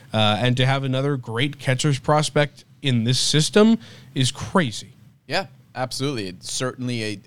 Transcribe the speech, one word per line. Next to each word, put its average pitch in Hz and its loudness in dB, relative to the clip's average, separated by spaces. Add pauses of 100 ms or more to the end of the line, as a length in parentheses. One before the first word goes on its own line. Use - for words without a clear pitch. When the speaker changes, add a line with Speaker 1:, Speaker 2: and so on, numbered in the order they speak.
(140)
Speaker 1:
uh, 107 4
and 123 2
to 127 2
have 135 0
another 135 0
great 127 -4
catcher's 135 0
prospect 151 0 (180)
in 120 2
this 127 2
system 214 4 (360)
is 127 0
crazy. - -4 (340)
Speaker 2:
Yeah, 165 -2 (280)
absolutely. 127 -6
It's 90 -12
certainly 123 -6
a, 104 -6